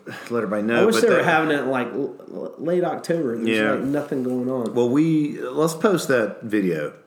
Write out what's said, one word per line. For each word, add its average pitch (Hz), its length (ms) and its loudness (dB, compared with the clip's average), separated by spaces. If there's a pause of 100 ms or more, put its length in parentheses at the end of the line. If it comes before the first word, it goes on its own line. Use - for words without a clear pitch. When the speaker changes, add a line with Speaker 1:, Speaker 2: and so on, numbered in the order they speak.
(340)
Speaker 1:
let 113 80 0
everybody 104 200 -2
know, 117 200 2
Speaker 2:
I - 20 6
wish 220 120 4
Speaker 1:
but 220 60 2
Speaker 2:
they 233 60 6
were 196 60 6
Speaker 1:
that 147 100 2
Speaker 2:
having 156 320 2
it, 131 120 -2
like, 127 260 -2
l-, - 200 -6 (200)
l-, - 240 -10
late 170 260 0
October. 151 540 -2
There's, 113 100 -2
Speaker 1:
Yeah. 107 240 2
Speaker 2:
like, - 80 -2
nothing 143 440 -2
going 127 260 -2
on. 117 240 -2
Speaker 1:
Well, 120 160 4
we, 151 500 2
let's 143 320 0
post 180 360 2
that 113 340 0
video 92 500 -2 (140)